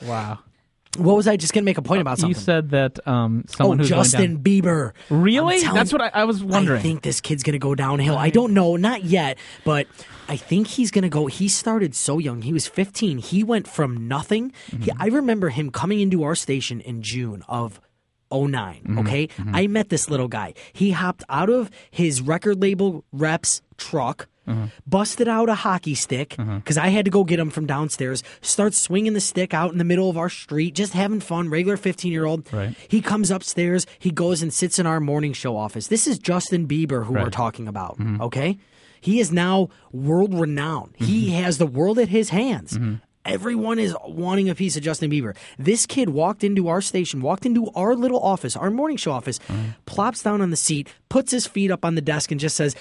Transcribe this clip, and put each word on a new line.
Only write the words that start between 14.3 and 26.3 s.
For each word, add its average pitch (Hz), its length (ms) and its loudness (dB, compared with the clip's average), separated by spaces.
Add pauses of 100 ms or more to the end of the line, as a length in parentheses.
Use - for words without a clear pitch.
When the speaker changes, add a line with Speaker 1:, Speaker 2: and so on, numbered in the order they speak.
Speaker 2:
He, - 60 -10
Speaker 1:
Mm-hmm. 120 260 -2
Speaker 2:
I 190 40 0
remember 226 420 2
him 139 220 -4
coming 202 300 0
into 185 240 2
our 151 100 0
station 127 480 -4
in 117 180 -8
June 110 480 -6
of 117 320 -6 (500)
oh 139 160 0
nine, 107 360 -4
Speaker 1:
Mm-hmm. 110 160 -2
Speaker 2:
okay? 123 300 0
Speaker 1:
Mm-hmm. 101 280 -6
Speaker 2:
I 185 120 2
met 208 200 0
this 160 220 -2
little 131 180 0
guy. 107 240 -8 (220)
He 196 160 2
hopped 180 400 -2
out 151 180 0
of 240 220 2 (200)
his 151 300 0
record 175 400 0
label 196 520 0
rep's 156 500 0 (160)
truck, - 480 -4 (220)
Speaker 1:
Mm-hmm. 113 160 -2 (200)
Speaker 2:
busted 214 440 0
out 226 200 2
a 220 60 2
hockey 180 400 -2
stick, 131 360 -4